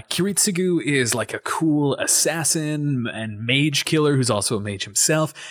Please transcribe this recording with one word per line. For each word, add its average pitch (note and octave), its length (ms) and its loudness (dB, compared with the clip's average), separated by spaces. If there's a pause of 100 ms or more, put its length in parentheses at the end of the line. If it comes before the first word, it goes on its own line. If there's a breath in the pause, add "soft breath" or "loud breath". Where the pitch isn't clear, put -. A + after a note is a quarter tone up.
Kiritsugu F#3 760 0
is, B2+ 320 2
like, A2 180 -4
a G#2+ 60 -6
cool D3 560 0
assassin D3+ 1120 0
and A2 380 -8
mage C#3 400 2
killer D3+ 320 2
who's B2+ 120 2
also G#2+ 280 0
a - 20 -2
mage G2+ 240 -6
himself. D#3 500 0 (180 loud breath)